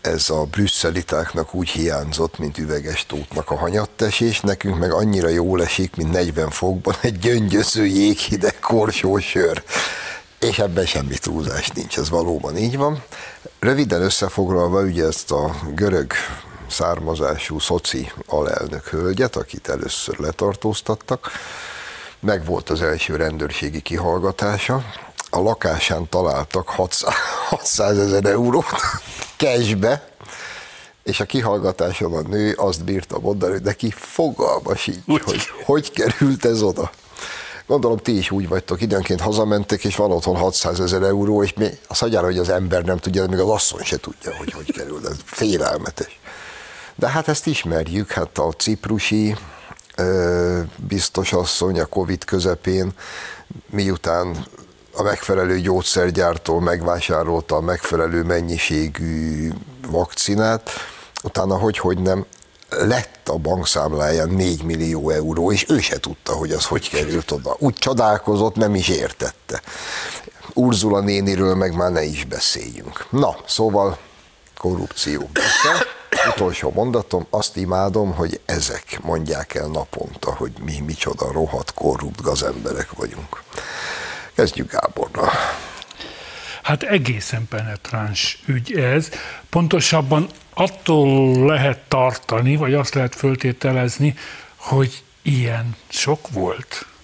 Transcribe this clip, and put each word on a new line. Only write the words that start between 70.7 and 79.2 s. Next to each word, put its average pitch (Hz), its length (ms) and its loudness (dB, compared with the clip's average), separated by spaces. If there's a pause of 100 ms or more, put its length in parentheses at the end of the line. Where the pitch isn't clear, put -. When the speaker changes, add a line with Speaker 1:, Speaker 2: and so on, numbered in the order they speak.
Speaker 1:
néniről 98 540 4
meg 92 200 2
már 87 160 2
ne 82 120 2
is 76 220 -4
beszéljünk. - 840 -4
Na, 123 260 2 (100)
szóval 98 520 2 (600)
korrupció. 90 720 -2 (960)
Utolsó 87 460 0
mondatom, 104 560 0
azt - 260 0
imádom, 95 580 2
hogy 82 300 -2
ezek - 580 -4
mondják 82 520 -2